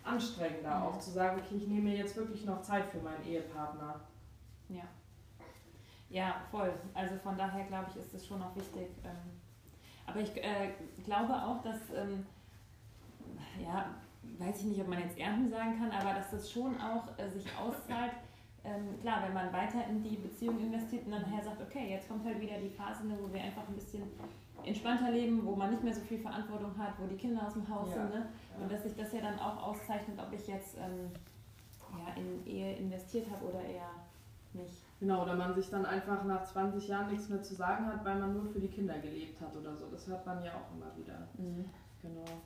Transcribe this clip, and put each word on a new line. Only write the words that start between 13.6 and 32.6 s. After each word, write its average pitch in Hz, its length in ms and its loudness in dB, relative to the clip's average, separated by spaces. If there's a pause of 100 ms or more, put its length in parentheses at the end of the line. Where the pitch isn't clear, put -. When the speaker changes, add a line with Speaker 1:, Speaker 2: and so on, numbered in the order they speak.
Speaker 2:
ja, 180 240 0 (520)
weiß 202 220 0
ich 196 60 0
nicht, 196 140 4
ob 180 80 2
man 180 120 2
jetzt 175 180 -2
Ernten 214 320 4
sagen 226 280 2
kann, 226 140 2
aber 196 220 4
dass 196 160 0
das 208 200 -2
schon 247 300 2
auch, 226 380 0
äh, 202 120 0
sich 196 160 -4 (100)
auszahlt. 240 560 0 (520)
Ähm, 208 360 -2
klar, 220 240 4
wenn 185 80 2
man 185 200 2
weiter 214 360 4
in 214 140 4
die 214 140 0
Beziehung 233 440 0
investiert 226 460 0
und 208 60 0
dann 190 100 2
nachher 202 220 0
sagt, 214 180 -4
„Okay, 247 280 -2
jetzt 190 180 -2
kommt 214 180 -2
halt 208 140 0
wieder 208 180 -2
die 196 100 -2
Phase, 214 380 -4
ne, 214 160 0
wo 190 100 -2
wir 190 100 0
einfach 202 240 -4
ein 202 80 -4
bisschen 202 280 -4 (600)
entspannter 240 460 4
leben, 226 360 6
wo 196 100 4
man 196 140 6
nicht 233 120 4
mehr 226 120 4
so 202 80 -2
viel 220 160 -2
Verantwortung 202 580 -2
hat, 208 220 0
wo 185 80 0
die 190 100 -2
Kinder 226 300 2
aus 214 80 -2
dem 208 140 0
Haus 202 200 2
Speaker 1:
Ja. 214 140 2
Speaker 2:
sind“, 202 120 2
ne? 226 120 2 (320)
Speaker 1:
Ja. - 40 -4
Speaker 2:
Und 190 100 0
dass 214 100 0
sich 220 120 0
das 214 180 -2
ja 226 100 0
dann 202 160 0
auch 214 300 0
auszeichnet, 208 520 -2
ob 202 140 -6
ich 196 120 -6
jetzt, 190 300 -4
ähm, 180 340 -4 (840)
ja, 170 240 -6
in 180 260 -2
Ehe 196 300 -2